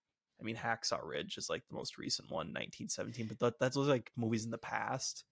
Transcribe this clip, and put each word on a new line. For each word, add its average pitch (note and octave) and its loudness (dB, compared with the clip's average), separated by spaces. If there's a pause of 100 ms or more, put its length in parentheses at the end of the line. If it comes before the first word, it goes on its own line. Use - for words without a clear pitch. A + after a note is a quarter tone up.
(400)
I - -6
mean, A2+ -2
Hacksaw A2+ 0
Ridge C#2+ -4
is, - -6
like, - 0
the - -10
most - -4
recent - -4
one, D#2+ -2
nineteen - -6
seventeen, A2+ -2
but - -8
that, A#2+ 4
that's B2+ 4
those, C#3 4
like, B2+ 4
movies A2+ 4
in A#2 -4
the A2+ -2
past. A#2 -2